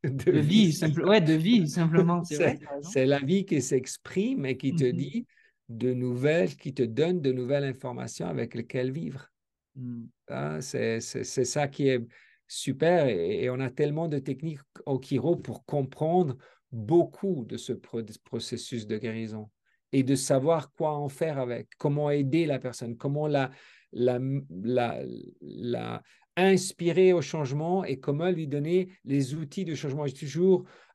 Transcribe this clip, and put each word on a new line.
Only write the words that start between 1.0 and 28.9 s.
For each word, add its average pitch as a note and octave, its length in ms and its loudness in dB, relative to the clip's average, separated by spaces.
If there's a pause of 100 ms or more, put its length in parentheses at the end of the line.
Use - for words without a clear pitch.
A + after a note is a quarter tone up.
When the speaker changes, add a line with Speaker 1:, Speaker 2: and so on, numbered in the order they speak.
Speaker 2:
ouais, G#3 140 8
de D#3 120 6
vie, E3+ 340 4
Speaker 1:
<laughs> F3+ 120 -2
Speaker 2:
simplement, E3+ 440 4
c'est - 120 -6
vrai, F3 240 2
Speaker 1:
C'est, - 60 -18
Speaker 2:
t'as C#3 100 -8
raison. C#3+ 140 -10
Speaker 1:
c'est C3 160 4
la C#3 140 4
vie F3+ 260 2
qui D3+ 160 2
s'exprime F#3 840 -2
et C3 120 -2
qui C#3 180 -2
te D3+ 80 2
Speaker 2:
Mhm. B2 140 4
Speaker 1:
dit C#3+ 280 -4 (440)
de A#2+ 240 -2
nouvelles, C3+ 640 2
qui - 180 -10
te B2+ 100 0
donne D#3 380 0
de C3+ 100 2
nouvelles B2+ 320 0
informations B2 640 -8
avec C3+ 260 -4
lesquelles B2+ 380 -4
vivre. D3 400 -10 (440)
Speaker 2:
Mhm. A#2+ 340 -10 (180)
Speaker 1:
Hein, D3 340 -6
c'est, A2+ 380 -2
c'est, A2+ 240 -8
c'est B2+ 220 -2
ça C#3+ 220 -2
qui C#3 200 -2
est B2 180 2 (420)
super D3+ 600 2
et, F2 360 0
et B2 60 0
on B2+ 100 -4
a C3 100 -2
tellement D3 400 -2
de D3 100 -2
techniques C#3 400 -8 (260)
au C3+ 160 -2
chiro C#3 360 0
pour - 260 -10
comprendre D3 720 0 (340)
beaucoup C3+ 760 0
de A2 100 -8
ce - 160 -10
pro-, A2+ 300 -8 (240)
processus A#2 640 -8
de A2 100 -4
guérison A2 520 -8 (440)
et C3+ 100 4
de C3+ 120 2
savoir C#3 580 0
quoi D3+ 240 -2
en D3 100 -4
faire C#3+ 320 -4
avec, A#2+ 380 -6
comment D3 320 0
aider D3 360 2
la C3+ 140 0
personne, A#2 380 -8
comment D3 300 -2
la, C#3 240 0 (420)
la, B2 260 2 (320)
la, A2+ 480 -2 (420)
la A#2 600 -6 (340)
inspirer F#3 800 4
au E3+ 80 4
changement D#3 640 -2
et C3+ 140 -4
comment D3+ 320 0
lui D#3+ 160 -2
donner E3 420 0 (160)